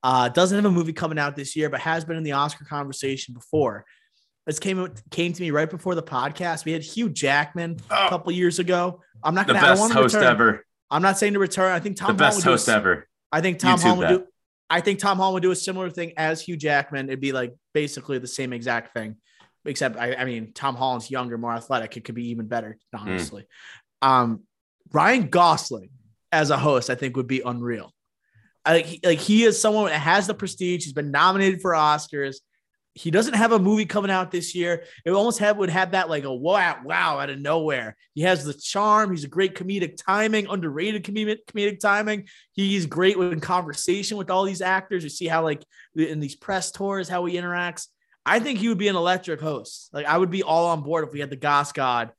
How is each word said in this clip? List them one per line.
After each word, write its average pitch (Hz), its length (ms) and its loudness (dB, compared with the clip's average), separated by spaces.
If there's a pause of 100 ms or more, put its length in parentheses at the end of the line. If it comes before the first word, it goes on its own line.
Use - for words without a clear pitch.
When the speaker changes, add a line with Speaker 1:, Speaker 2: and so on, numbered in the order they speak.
Speaker 1:
uh, 127 280 2
doesn't 185 260 4
have 208 80 2
a 202 60 6
movie 165 240 0
coming 156 240 -4
out 143 180 -2
this 143 200 -12
year, 151 120 0
but 139 120 -4
has 165 260 -4
been 165 100 -6
in 160 60 -6
the 151 100 -4
Oscar 147 320 -2
conversation 135 720 -8
before. 120 500 -2 (600)
This 156 120 -6
came, 185 360 -4 (160)
came 175 240 -2
to 180 80 -8
me 165 80 -4
right 151 180 0
before 180 260 -6
the 160 80 -4
podcast. 151 640 -4
We 156 80 -4
had 160 100 -4
Hugh 220 280 -4
Jackman 151 680 0 (140)
a 196 160 2
Speaker 2:
Oh. - 20 2
Speaker 1:
couple 175 240 -2
years 175 260 2
ago. 175 440 0 (200)
I'm 156 120 0
not 190 120 2
Speaker 2:
The - 60 4
Speaker 1:
gonna, 202 140 6
I - 20 10
don't 135 40 10
Speaker 2:
best - 80 6
Speaker 1:
wanna 226 140 4
Speaker 2:
host 123 200 6
Speaker 1:
return. 127 160 6
Speaker 2:
ever. 113 360 4 (240)
Speaker 1:
I'm 151 120 0
not 190 160 4
saying 208 160 0
to 202 40 0
return. 190 340 2
I 175 80 0
think 196 180 -6
Tom 190 100 -4
Speaker 2:
The - 60 2
best - 60 0
Speaker 1:
Holland 151 160 6
would 180 80 -2
do 143 80 6
Speaker 2:
host 117 160 2
Speaker 1:
a - 40 4
s-, 107 40 6
Speaker 2:
ever. 95 320 2 (220)
Speaker 1:
I 156 120 0
think 180 160 0
Tom 180 200 4
Speaker 2:
YouTube 165 40 0
Speaker 1:
Holland 180 160 6
would 175 100 0
Speaker 2:
that. 185 120 4
Speaker 1:
do, - 60 -14 (460)
I 175 80 2
think 196 200 0
Tom 196 180 2
Holland 190 160 2
would 180 80 -2
do 185 80 4
a 175 60 0
similar 185 340 -6
thing 170 260 -10
as 160 240 -2
Hugh 175 160 -8
Jackman. 143 520 -2
It'd 135 120 -6
be, 135 120 -2
like, 123 220 -4 (200)
basically 143 440 -4
the 123 100 -8
same 127 240 -8
exact 117 420 -4
thing, 110 220 -8 (480)
except 135 340 -4
I, 120 160 -2
I 127 100 -4
mean, 117 300 -8
Tom 139 220 -4
Holland's 123 340 -4
younger, 127 260 -6
more 117 160 -6
athletic. 117 440 -4
It 117 80 -14
could 120 100 -10
be 120 160 -8
even 113 160 -8
better, 110 320 -6 (160)
Speaker 2:
Mm. 104 60 -10
Speaker 1:
honestly. 92 460 -6 (540)
Um, 123 440 2 (460)
Ryan 185 380 2
Gosling 156 640 2 (420)
as 156 180 2
a 147 60 4
host, 135 320 2
I 131 60 0
think, 127 220 -6
would 123 120 -4
be 131 160 -2
unreal. 120 480 -6 (720)
I, 160 100 6
like, 160 120 4
he, 165 180 -14
like, 170 140 4
he 214 260 4
is 226 160 6
someone 214 300 2
that 151 80 -2
has 175 280 4
the 208 80 -4
prestige. 180 500 -4
He's 139 100 -12
been 147 160 -4
nominated 185 500 4
for 185 120 0
Oscars. 151 640 0 (560)
He - 200 -6
doesn't 226 220 2
have 233 180 4
a 226 60 6
movie 208 280 2
coming 196 240 -2
out 185 220 -2
this 170 200 -6
year. 170 300 -2 (220)
It 170 80 0
almost 226 260 2
have, 208 200 2
would 190 120 0
have 180 220 0
that, 185 180 0
like, 147 140 -2
a 135 100 -6
wow, 165 500 0
wow 160 360 0
out 143 100 -6
of 139 80 -10
nowhere. 143 580 -2 (180)
He 147 80 -4
has 170 220 2
the 147 80 -6
charm. 208 600 0
He's 160 100 -4
a 139 60 -10
great 190 260 0
comedic 185 420 -6
timing, 208 520 0
underrated 180 560 -4
comedic, 214 420 -4
comedic 208 320 -4
timing. 208 480 0 (240)
He's 196 360 -2
great 185 300 2
with, 180 160 0
in 160 60 -4
conversation 180 800 -2
with 190 120 -8
all 190 140 2
these 190 180 -4
actors. 185 440 -2
You 147 40 -8
see 165 200 -8
how, 165 160 2
like, 151 200 -2 (300)
in 156 240 0
these 147 160 -6
press - 380 -6
tours, 196 360 -4
how 180 180 -2
he 175 100 -4
interacts. 175 500 -6 (400)
I 208 140 4
think 254 180 -4
he 220 100 0
would 226 80 0
be 202 120 0
an 190 80 0
electric 175 440 -2
host. 151 520 -8
Like, 147 140 -6
I 151 120 4
would 180 120 2
be 190 120 -2
all 165 240 2
on 160 160 -2
board 156 240 -2
if - 60 -16
we 143 80 -8
had 139 100 -6
the 139 60 -10
Goss 143 340 2
God 120 480 -2